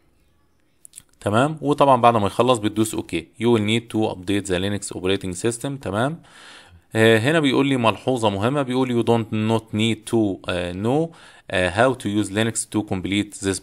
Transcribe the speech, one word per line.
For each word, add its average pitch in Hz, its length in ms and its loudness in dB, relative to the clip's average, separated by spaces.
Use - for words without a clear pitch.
تمام. 127 400 0
وطبعًا 139 400 4
بعد 120 160 6
ما 101 100 2
يخلص 120 320 2
بتدوس 107 360 -2
اوكي. 87 320 -6
You 113 40 0
will 117 160 4
need 110 200 0
to 110 180 0
update 95 320 -4
the 92 120 0
Linux 98 400 -6
operating 92 480 -4
system، 135 360 -6
تمام. 117 400 -4
آه، 113 240 6
هنا 147 220 2
بيقول 135 260 2
لي 139 100 0
ملحوظة 113 540 0
مهمة، 120 320 0
بيقول: 123 400 0
"You 110 40 -8
don't 117 260 2
not 110 300 0
need 110 400 -2
to، 104 240 0
آه، 90 240 -4
know، 123 360 -2
آه، 92 200 0
how 120 240 2
to 120 100 -10
use 101 240 -2
Linux 110 380 -4
to 107 60 0
complete 98 640 -4
this 95 180 -2